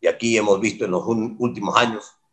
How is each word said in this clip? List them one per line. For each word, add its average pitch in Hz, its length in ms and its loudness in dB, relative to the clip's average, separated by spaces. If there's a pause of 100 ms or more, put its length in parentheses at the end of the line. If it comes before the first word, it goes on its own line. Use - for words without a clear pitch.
Y 85 60 2
aquí 113 300 0
hemos 104 220 4
visto 107 260 -2
en 95 60 -2
los 90 140 -2
un-, 113 340 -2
últimos 117 380 -2
años 113 340 -2 (220)